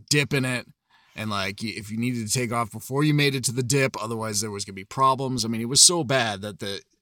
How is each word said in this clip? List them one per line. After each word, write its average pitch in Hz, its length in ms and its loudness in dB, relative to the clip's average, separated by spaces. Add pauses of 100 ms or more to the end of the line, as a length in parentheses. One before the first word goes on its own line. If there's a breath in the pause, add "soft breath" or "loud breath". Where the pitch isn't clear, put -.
dip 147 240 2
in 131 120 0
it. 123 220 -6 (480 soft breath)
And, 107 140 -6
like, 98 340 -4
y-, 107 120 -4
if 104 160 -12
you 110 60 -6
needed 117 300 -2
to 104 60 -2
take 123 180 -2
off 117 200 -2
before 131 320 -4
you 151 100 4
made 143 220 4
it 131 100 -4
to 120 80 0
the 127 100 0
dip, 131 380 0
otherwise 110 400 -4
there 110 100 -6
was 101 140 -8
gonna 101 100 -14
be 95 80 -14
problems. 131 600 2
I - 20 -2
mean, 113 140 -2
it 117 80 -4
was 135 120 6
so 175 220 8
bad 113 380 0
that 98 180 -10
the, 98 220 -6 (200)